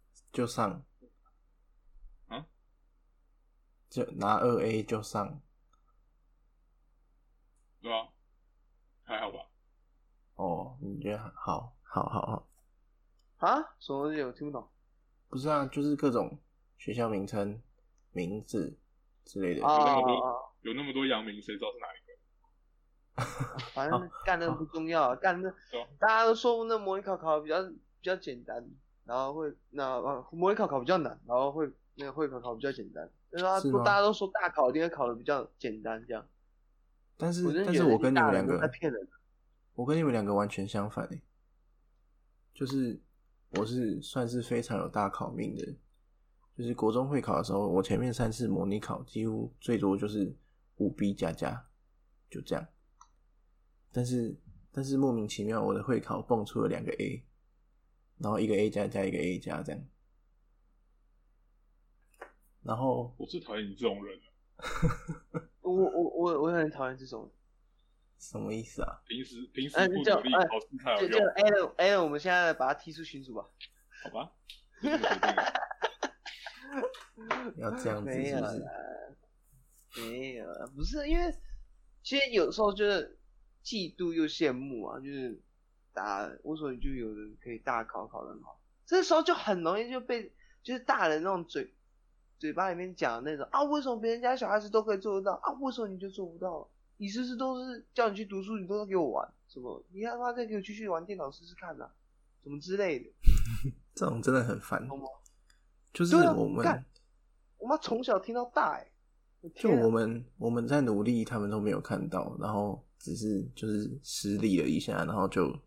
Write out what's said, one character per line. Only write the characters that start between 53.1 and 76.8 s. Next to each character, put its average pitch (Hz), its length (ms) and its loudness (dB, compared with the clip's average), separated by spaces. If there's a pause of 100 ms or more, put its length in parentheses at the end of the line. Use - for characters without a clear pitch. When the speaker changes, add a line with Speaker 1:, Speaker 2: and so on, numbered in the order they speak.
Speaker 1:
但 123 140 -2
是， 120 320 -2 (340)
但 135 140 -6
是 135 100 -2
莫 135 160 4
名 110 160 0
其 104 160 -6
妙 110 200 0
我 101 100 2
的 113 100 -2
会 117 160 2
考 - 220 -4
蹦 110 240 0
出 113 160 -4
了 107 60 2
两 107 160 -2
个 - 100 -4
A， 104 320 -6 (920)
然 104 120 -2
后 107 80 0
一 110 60 2
个 107 100 2
A 104 140 4
加 101 180 0
加， 98 160 -2
一 95 60 2
个 85 80 -2
A 87 220 -2
加 - 240 -6
这 - 80 -8
样。 73 100 -10 (2750)
然 113 120 -4
后 123 420 -2
Speaker 2:
我 - 80 -10
最 - 140 -10
讨 107 180 -8
厌 104 100 -4
你 98 60 -10
这 113 140 -2
种 101 180 -2
人 95 140 -14
了。 - 40 -20 (340)
Speaker 1:
<laughs> - 920 -4 (120)
Speaker 3:
我， 180 120 -2
我， 175 360 2
我， 165 340 0
我 165 80 2
很 160 180 2
讨 139 200 -4
厌 131 80 -8
这 131 80 -16
种 117 180 -10
人。 - 80 -18 (880)
Speaker 1:
什 - 200 -12
么 107 140 -4
意 113 80 -6
思 110 200 -10
啊？ - 240 -6
Speaker 2:
平 127 180 -8
时， 123 300 -14
平 135 160 -4
时 156 80 -2
Speaker 3:
哎， 190 100 6
Speaker 2:
不 180 60 2
努 196 60 0
力， 143 40 0
Speaker 3:
就， 131 120 6
哎， 127 320 4
Speaker 2:
考 110 120 0
试 - 180 -12
才 - 180 0
有 202 60 4
用。 180 100 2
Speaker 3:
就， 214 60 6
就 208 80 8
Alan，Alan， 190 800 6
我 156 60 2
们 147 100 0
现 180 120 0
在 175 220 6
把 131 140 2
他 143 60 2
踢 - 180 -8
出 156 120 -12
群 139 200 -14
组 127 100 -14
吧。 107 160 -8 (540)
Speaker 2:
好 - 60 -12
吧。 131 220 -8 (500)
<laughs> 233 60 -2 (2750)